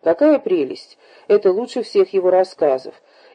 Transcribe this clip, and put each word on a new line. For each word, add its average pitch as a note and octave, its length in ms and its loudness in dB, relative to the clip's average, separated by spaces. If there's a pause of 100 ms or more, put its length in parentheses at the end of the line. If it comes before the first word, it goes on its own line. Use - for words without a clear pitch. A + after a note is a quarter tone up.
Какая C#4 380 2
прелесть! - 580 -6 (300)
Это G#3 240 2
лучше A#3+ 300 -6
всех F#3+ 320 -2
его F#3 160 0
рассказов. E3+ 640 -2 (400)